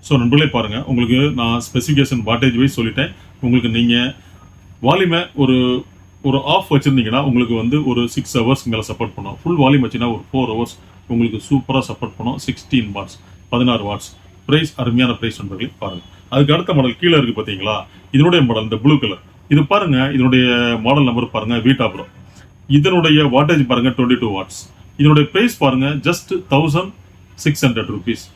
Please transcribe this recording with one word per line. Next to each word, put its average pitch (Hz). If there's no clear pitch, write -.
So 143
நண்பர்களே 143
பாருங்க, 110
உங்களுக்கு 120
நான் 117
ஸ்பெசிஃபிகேஷன் 131
வாட்டேஜ் 117
வைஸ் 135
சொல்லிட்டேன். 117
உங்களுக்கு 120
நீங்க 120
வால்யூமை 170
ஒரு, 131
ஒரு 135
ஆஃப் 196
வச்சிருந்தீங்கன்னா 135
உங்களுக்கு 120
வந்து 123
ஒரு 120
சிக்ஸ் -
ஹவர்ஸ்க்கு 120
மேல 110
சப்போர்ட் 107
பண்ணும். 98
ஃபுல் 170
வால்யூம் 135
வச்சுன்னா 117
ஒரு 92
ஃபோர் 123
ஹவர்ஸ் 117
உங்களுக்கு 117
சூப்பரா 135
சப்போர்ட் 113
பண்ணும். 123
சிக்ஸ்டீன் 117
வாட்ஸ், 98
பதினாறு 120
வாட்ஸ். 101
பிரைஸ் 156
அருமையான 120
பிரைஸ் 113
நண்பர்களே 98
பாருங்க. 92
அதுக்கு 143
அடுத்த 180
மாடல் 127
கீழே 170
இருக்கு 117
பாத்தீங்களா, 107
இதனுடைய 165
மாடல் 110
இந்த 110
ப்ளூ 147
கலர். 101
இது 151
பாருங்க, 185
இதனுடைய 127
மாடல் 139
நம்பர் 117
பாருங்க, 110
Vita 127
Pro. 92
இதனுடைய 156
வாட்டேஜ் 147
பாருங்க, 120
ட்வென்டி 123
டூ 110
வாட்ஸ். -
இதனுடைய 147
பிரைஸ் 233
பாருங்க, 131
just 175
தௌசண்ட் 165
சிக்ஸ் 147
ஹண்ட்ரட் 113
ருப்பீஸ். 107